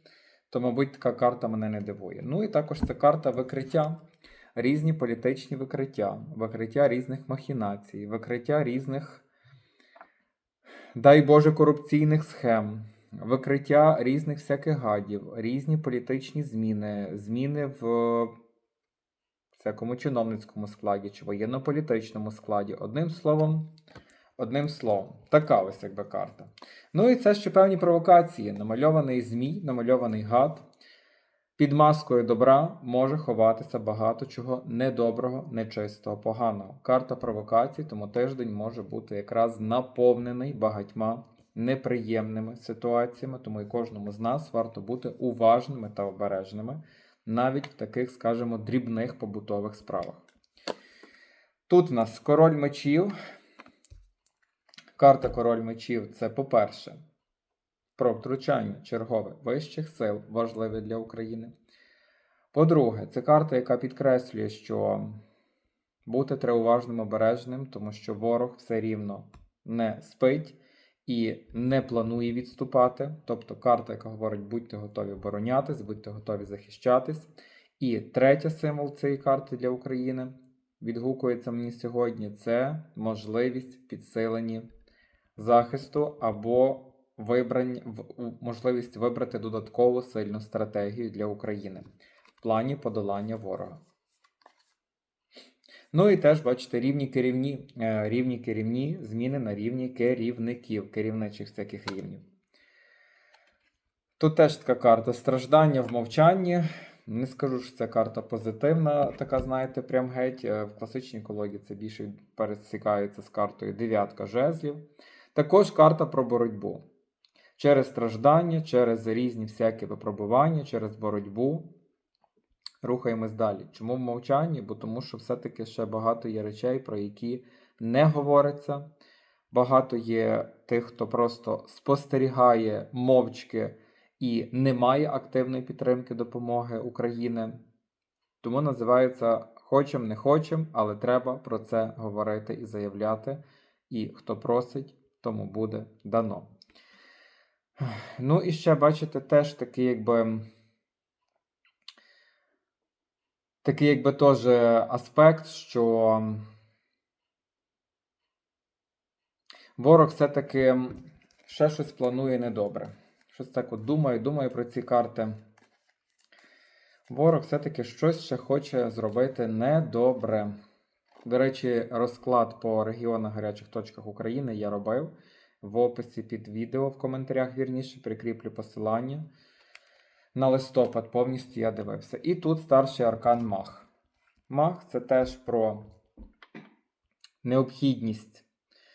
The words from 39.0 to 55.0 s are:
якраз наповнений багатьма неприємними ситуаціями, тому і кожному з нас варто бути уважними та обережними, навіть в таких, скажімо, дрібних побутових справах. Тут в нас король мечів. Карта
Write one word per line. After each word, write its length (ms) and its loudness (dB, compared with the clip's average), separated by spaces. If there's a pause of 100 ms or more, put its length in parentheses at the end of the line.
якраз 440 0
наповнений 920 0
багатьма 720 -4 (320)
неприємними 1000 -4
ситуаціями, 840 -4
тому 220 -10
і 40 -8
кожному 460 -6
з 80 -14
нас 340 -4
варто 280 -4
бути 280 -8
уважними 800 2
та 140 -6
обережними, 800 -6 (420)
навіть 420 -2
в 60 -20
таких, 380 -6
скажімо, 460 -4
дрібних 600 -4
побутових 560 -6
справах. 400 -8 (1500)
Тут 220 6
в 40 -2
нас 260 -2
король 360 6
мечів. 580 0 (1800)
Карта 320 8